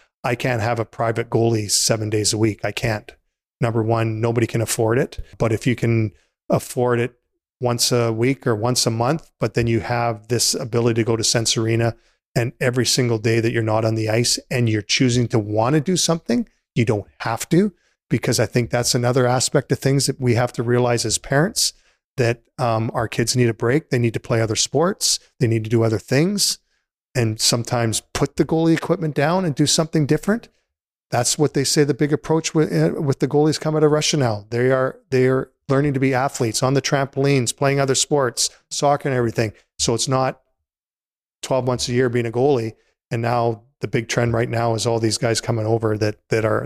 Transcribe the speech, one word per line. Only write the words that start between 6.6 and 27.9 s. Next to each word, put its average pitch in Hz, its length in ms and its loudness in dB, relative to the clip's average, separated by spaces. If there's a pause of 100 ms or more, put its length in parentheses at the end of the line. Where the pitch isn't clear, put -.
it 117 160 -4 (460)
once 120 320 0
a 117 200 2
week 123 320 -2
or 117 120 0
once 120 300 -2
a 120 40 0
month, 120 480 -2
but 117 160 -4
then 117 140 0
you 113 100 2
have 117 480 -4
this - 260 -2
ability 117 480 0
to 110 60 0
go 117 80 0
to 113 80 -4
Sense - 340 0
Arena 113 380 0 (400)
and 123 240 -2
every 123 280 0
single 117 320 0
day 113 200 2
that 117 140 0
you're 117 100 0
not 110 220 0
on 113 100 2
the 110 140 -2
ice 113 320 0 (100)
and 123 180 0
you're 107 140 0
choosing 123 460 2
to 117 100 0
wanna 110 420 0
do 180 160 -2
something, 208 520 -2 (260)
you 120 100 2
don't 104 220 -2 (120)
have - 320 -6
to, 190 220 2 (380)
because 127 300 0
I 110 60 2
think 123 240 0
that's 120 260 0
another 123 320 2
aspect 127 420 0
of 135 80 0
things 135 280 0
that - 140 -4
we 123 140 2
have 120 200 0
to 127 100 -6
realize 120 400 2
as 110 140 -2
parents, - 560 0 (420)
that, 120 260 0 (160)
um, 113 360 0
our 117 120 -2
kids - 300 -2
need 123 120 4
a 110 60 0
break. 127 360 0
They 131 80 0
need 117 160 0
to 113 60 -4
play 113 200 0
other 110 160 0
sports. - 640 -2 (180)
They 131 80 2
need 113 160 0
to 107 80 -8
do 113 140 4
other 110 160 0
things, 131 580 0 (560)
and 113 260 0
sometimes 117 600 -2 (140)